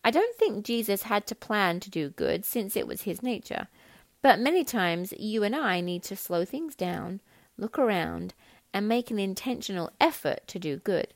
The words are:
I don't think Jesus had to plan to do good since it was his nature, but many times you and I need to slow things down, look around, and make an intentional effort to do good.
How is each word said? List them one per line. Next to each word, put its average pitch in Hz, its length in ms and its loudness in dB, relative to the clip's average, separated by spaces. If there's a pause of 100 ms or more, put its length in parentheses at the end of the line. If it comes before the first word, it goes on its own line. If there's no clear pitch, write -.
I 240 80 6
don't 440 240 4
think 214 300 2
Jesus 214 380 0
had 208 240 0
to - 80 -6
plan 190 440 0
to 202 100 -12
do 156 200 -2
good - 340 0
since 214 320 -2
it - 100 0
was - 180 -8
his 196 200 -6
nature, - 460 -6 (520)
but 247 200 8
many 311 240 4
times 180 520 0
you 214 260 -2
and 214 120 0
I 196 240 2
need 175 240 -2
to 196 140 -8
slow 175 260 0
things 294 320 -6
down, 180 460 -4 (340)
look - 240 -4
around, 180 540 0 (420)
and 208 120 0
make 240 240 0
an 208 80 -2
intentional 196 720 -4 (100)
effort - 460 2
to - 100 -10
do 156 200 -4
good. - 380 0